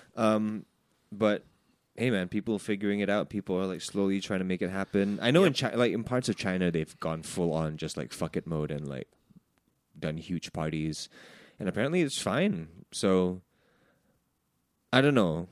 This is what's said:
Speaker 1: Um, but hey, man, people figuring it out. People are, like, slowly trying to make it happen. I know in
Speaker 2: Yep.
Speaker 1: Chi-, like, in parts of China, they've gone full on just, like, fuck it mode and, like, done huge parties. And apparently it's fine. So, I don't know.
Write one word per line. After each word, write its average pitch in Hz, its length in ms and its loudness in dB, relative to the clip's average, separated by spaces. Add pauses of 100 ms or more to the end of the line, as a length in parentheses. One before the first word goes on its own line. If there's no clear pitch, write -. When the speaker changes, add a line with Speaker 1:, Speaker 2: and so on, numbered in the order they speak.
(160)
Speaker 1:
Um, 107 500 0 (460)
but 104 320 2 (520)
hey, 123 140 0
man, 95 180 2
people 107 300 -2
figuring 101 420 0
it 101 100 2
out. 101 200 2
People 95 260 -2
are, 95 100 0
like, 90 160 -6
slowly 98 380 2
trying 95 200 -2
to 92 40 -2
make 92 180 0
it 90 80 -2
happen. 98 520 0
I 117 80 4
know 170 140 2
in 160 80 4
Speaker 2:
Yep. 131 200 -2
Speaker 1:
Chi-, - 40 -4
like, 120 160 4
in 113 100 -2
parts 123 280 -2
of 101 60 0
China, 92 360 2
they've 80 260 -4
gone 80 240 -4
full 85 300 -2
on 78 240 -2
just, 78 220 -8
like, 65 140 -6
fuck - 260 -6
it - 100 -4
mode 76 220 -2
and, 73 180 -6
like, 67 180 -8 (920)
done 80 180 -4
huge 80 380 -6
parties. 78 560 -2 (480)
And 208 100 -2
apparently 151 320 0
it's 139 220 0
fine. 107 460 0 (220)
So, 92 520 2 (1500)
I 131 80 6
don't 143 120 6
know. 87 380 4